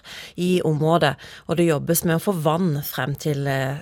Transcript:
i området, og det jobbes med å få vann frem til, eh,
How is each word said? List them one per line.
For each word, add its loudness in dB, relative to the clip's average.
i 2
området, 2
og -2
det 4
jobbes 0
med 2
å -4
få 0
vann 0
frem -4
til, -2
eh, -2